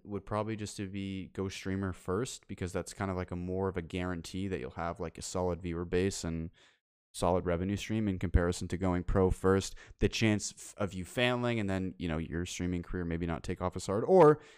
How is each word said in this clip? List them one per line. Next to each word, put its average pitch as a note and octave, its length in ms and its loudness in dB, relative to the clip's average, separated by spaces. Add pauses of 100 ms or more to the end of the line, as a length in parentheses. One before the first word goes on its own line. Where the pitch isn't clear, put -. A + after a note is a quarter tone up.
would G2+ 220 -8
probably G#2+ 300 -2
just G#2 200 -8
to G2+ 120 -6
be G2 440 -6
go G2 160 -4
streamer F#2+ 460 -2
first, - 540 -4
because F#2+ 220 -6
that's F2 220 -4
kind G2 180 -4
of, F2+ 60 -2
like, F2+ 140 -4
a F2+ 60 -6
more F#2 320 -2
of F#2 100 -4
a F2 40 -4
guarantee F2+ 680 -4
that F2+ 120 -2
you'll B1+ 120 -8
have, E2+ 280 -6
like, E2+ 160 -8
a - 60 -12
solid F2+ 400 -2
viewer F2 240 -4
base F#2 360 2
and E2 280 -4 (640)
solid F2 340 2
revenue F2+ 300 0
stream G#2+ 320 0
in F#2 100 0
comparison F2+ 500 2
to F#2 80 -4
going F2+ 260 0
pro F#2 280 4
first. F#2+ 440 2 (260)
The G#2 80 4
chance G#2+ 460 2
f-, - 220 -18
of F#2+ 160 -4
you F#2 100 -6
failing B2 560 0
and G2+ 120 -2
then, F#2 260 -2
you F2 120 -4
know, D#2+ 100 0
your E2 260 -4
streaming F2 380 -2
career F2+ 240 -4
maybe E2+ 180 -2
not E2+ 180 -4
take F#2 200 -6
off F2+ 120 -2
as F2+ 120 -8
hard, G2+ 180 0
or D#3 340 10 (200)